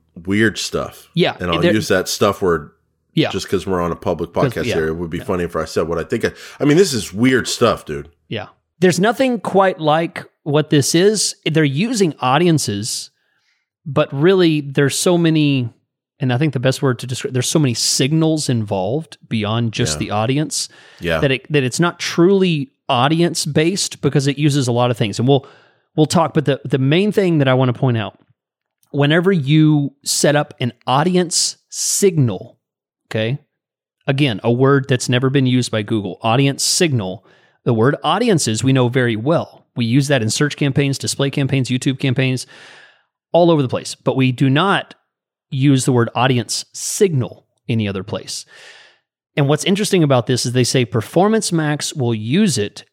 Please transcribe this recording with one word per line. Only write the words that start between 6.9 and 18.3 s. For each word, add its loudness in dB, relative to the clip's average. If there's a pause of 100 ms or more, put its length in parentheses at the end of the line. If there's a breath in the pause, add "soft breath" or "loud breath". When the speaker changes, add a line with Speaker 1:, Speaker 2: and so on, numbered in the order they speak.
Speaker 1:
is -6
weird 2
stuff, 0
dude. -10 (180)
Speaker 2:
Yeah. -10 (320)
There's 2
nothing 0
quite 0
like -2 (160)
what 0
this 2
is. 2 (120)
They're 2
using 0
audiences, 0 (800)
but -2
really 4
there's 0
so 2
many, 2 (480)
and 0
I 0
think 0
the -2
best 0
word 0
to -12
describe, -8
there's -2
so 0
many 2
signals 0